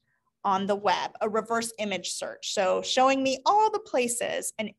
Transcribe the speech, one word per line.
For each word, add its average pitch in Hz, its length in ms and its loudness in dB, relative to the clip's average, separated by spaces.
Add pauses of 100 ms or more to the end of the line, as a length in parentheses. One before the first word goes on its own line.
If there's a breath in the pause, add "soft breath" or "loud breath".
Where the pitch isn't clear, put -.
(440)
on 196 220 2
the 202 100 0
web, 175 360 0 (100)
a 220 80 0
reverse 226 480 -2
image 196 360 -4
search. - 420 -8
So 185 260 2
showing 262 400 2
me 262 240 0
all 427 240 6
the 427 80 -2
places 247 800 -2
an 208 220 -6